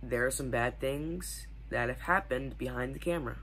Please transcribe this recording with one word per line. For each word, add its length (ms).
there 240
are 60
some 180
bad 300
things 680
that 200
have 120
happened 560
behind 380
the 40
camera. 440